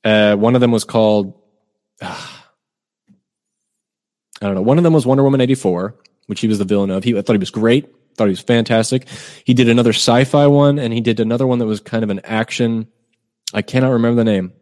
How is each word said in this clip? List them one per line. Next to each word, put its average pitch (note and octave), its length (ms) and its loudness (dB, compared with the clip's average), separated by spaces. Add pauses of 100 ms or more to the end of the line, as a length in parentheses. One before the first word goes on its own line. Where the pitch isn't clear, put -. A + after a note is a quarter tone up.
Uh, G#2+ 320 2
one A2+ 200 0
of B2 60 4
them A#2+ 100 2
was A2 120 0
called, G#2+ 500 0 (680)
uh, - 300 -14
<sighs> - 20 -20 (2000)
I G#2 40 -10
don't G2+ 80 -4
know. F#2+ 80 -4
One B2 160 2
of F3 60 2
them E3 100 2
was D3 100 2
Wonder C3+ 200 2
Woman C3+ 180 2
eighty-four, G#2 540 -2 (320)
which G#2 140 -8
he A2+ 60 -2
was G#2+ 120 0
the G2+ 60 -2
villain G2 260 0
of. F#2+ 120 -4
He, A#2 140 0
I G2+ 60 -4
thought A#2+ 100 0
he G#2 60 2
was F#2 100 -6
great. A#2 420 0 (240)
Thought A2+ 100 0
he G2 60 2
was F2+ 80 -4
fantastic. A#2 680 -2 (380)
He B2+ 100 2
did B2 120 4
another A#2 220 4
sci-fi C3 560 2
one, C#3+ 320 4
and A#2 160 -4
he A#2 80 -4
did A2+ 180 -2
another A#2+ 280 -2
one B2 100 0
that A#2+ 80 -2
was G#2+ 140 -4
kind A2+ 240 -6
of G#2 80 -4
an G2 120 -6
action. A2 640 -4 (680)
I G#2+ 80 -4
cannot C3 300 0
remember A#2+ 260 0
the A2+ 120 0
name. F#2+ 320 -2